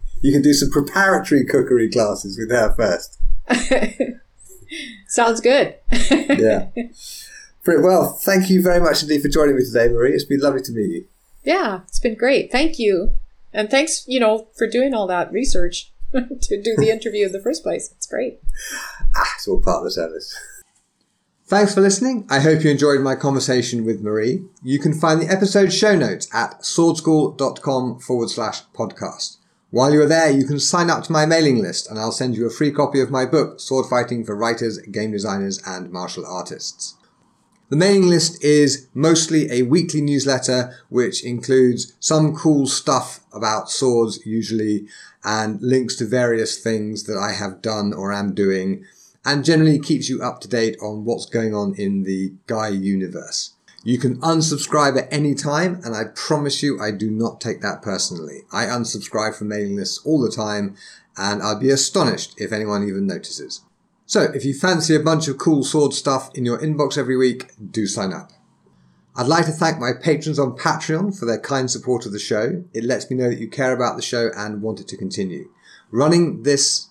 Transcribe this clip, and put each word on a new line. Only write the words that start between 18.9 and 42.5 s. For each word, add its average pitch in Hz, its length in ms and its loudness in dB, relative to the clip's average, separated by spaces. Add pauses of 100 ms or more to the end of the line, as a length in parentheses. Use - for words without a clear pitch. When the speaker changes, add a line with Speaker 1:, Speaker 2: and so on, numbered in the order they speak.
Speaker 1:
Ah, - 200 0
it's - 120 -10
all 92 140 2
part 87 180 4
of - 40 -4
the 90 80 -4
service. 80 420 -6 (1160)
Thanks 202 220 4
for 190 80 4
listening. 220 480 2
I 135 100 2
hope 156 240 4
you 151 80 4
enjoyed 139 300 4
my 135 120 0
conversation 127 680 0
with 110 160 -2
Marie. 110 460 -2 (180)
You 135 160 0
can 156 140 0
find 160 280 2
the 165 60 -2
episode 190 460 2
show 208 240 4
notes 107 360 -4
at - 280 -6
swordschool 160 760 2
dot 131 260 -4
com 127 380 -4
forward 120 300 -2
slash 107 380 -6
podcast. - 680 -10 (340)
While 131 220 2
you're 151 160 6
there, 160 240 4
you 135 160 2
can 143 140 -2
sign 170 280 0
up - 140 -2
to - 80 -6
my 151 140 2
mailing 156 320 4
list 92 320 -4
and 110 100 -10
I'll 113 140 -4
send 123 240 -4
you 117 80 -2
a 113 40 -2
free 143 220 0
copy 143 300 0
of 127 100 -2
my 131 140 0
book, 139 340 0
Sword 131 280 -2
Fighting 120 360 -2
for 110 100 -8
Writers, 113 440 -4
Game 107 340 -6
Designers 98 560 -4
and 90 240 -10
Martial 90 340 -10
Artists. - 680 -12 (720)
The 135 80 -4
mailing 190 320 4
list 170 340 2
is 147 520 4
mostly 156 580 2
a 123 120 2
weekly 156 360 2
newsletter 131 720 0 (140)
which 123 340 -2
includes 123 800 0
some 156 340 2
cool 147 320 2